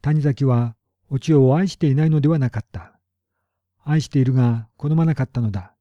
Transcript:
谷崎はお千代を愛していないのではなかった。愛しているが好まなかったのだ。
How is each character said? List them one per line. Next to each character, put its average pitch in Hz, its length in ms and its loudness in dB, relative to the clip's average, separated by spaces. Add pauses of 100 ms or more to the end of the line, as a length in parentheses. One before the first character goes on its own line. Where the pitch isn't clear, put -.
谷 151 200 0
崎 139 240 -2
は 120 300 0 (340)
お 135 80 -4
千 160 140 -2
代 139 120 6
を 131 120 4
愛 185 120 0
し - 80 -8
て 160 120 -2
い 135 80 2
な 156 100 2
い 160 40 2
の 156 120 2
で 147 80 2
は 165 80 0
な 127 140 -2
か - 80 -8
っ - 120 -12
た。 - 280 -16 (840)
愛 151 180 0
し - 60 -12
て 143 120 -2
い 127 60 2
る 131 80 0
が 120 340 0 (100)
好 147 120 -6
ま 165 160 0
な 160 100 0
か 131 80 -4
っ - 40 -4
た 123 140 -6
の 110 80 -2
だ。 95 320 -10